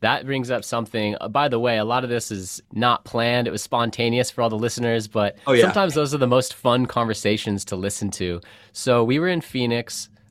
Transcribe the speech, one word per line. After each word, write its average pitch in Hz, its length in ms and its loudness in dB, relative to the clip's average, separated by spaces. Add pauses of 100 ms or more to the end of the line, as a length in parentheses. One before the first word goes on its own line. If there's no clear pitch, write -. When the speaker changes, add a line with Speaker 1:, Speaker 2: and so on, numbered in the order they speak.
Speaker 1:
that 127 260 2
brings 131 240 -2
up 117 120 -2
something, 110 580 -2
uh, - 80 -8
by 139 200 2
the 120 100 0
way, 117 200 2
a 107 60 0
lot 123 200 -2
of 120 60 -4
this 120 200 -4
is 95 320 -10 (100)
not 120 320 2
planned. 120 440 0
It - 20 -6
was 107 120 -6
spontaneous 120 680 0
for 123 120 -4
all 117 80 2
the 107 80 -4
listeners, 113 500 -2
but 104 380 0
Speaker 2:
Oh, 135 60 4
yeah. 120 100 8
Speaker 1:
sometimes 185 320 2
those 147 200 0
are 147 40 0
the 131 100 2
most 123 260 2
fun 123 320 2
conversations 107 800 -2
to 98 100 -6
listen 98 360 -4
to. 90 280 -4 (320)
So 120 320 2
we 131 140 2
were 175 100 0
in 175 120 0
Phoenix 120 720 -4 (200)